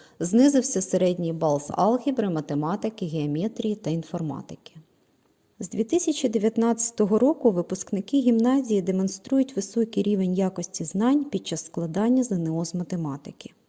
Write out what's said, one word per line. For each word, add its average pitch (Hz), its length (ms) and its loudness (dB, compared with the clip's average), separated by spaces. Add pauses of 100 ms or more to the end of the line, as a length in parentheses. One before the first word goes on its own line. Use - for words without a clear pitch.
(200)
знизився 240 600 4
середній 180 520 0
бал 156 280 0
з - 80 -12
алгебри, 240 600 0
математики, 165 760 -4
геометрії 160 680 -2
та 202 140 -6
інформатики. 160 840 -6 (880)
З 175 100 -8
дві 196 140 -2
тисячі 294 460 0
дев'ятнадцятого 220 920 2
року 262 320 4
випускники 185 680 -2
гімназії 233 600 4
демонструють 190 760 0
високий 220 480 -2
рівень 190 300 2
якості 185 500 -2
знань 240 400 2
під 196 240 -6
час 160 180 -6
складання 208 580 0
З 240 80 -2
Н 170 160 0
О 165 180 -2
з - 100 -8
математики. 165 760 -6 (180)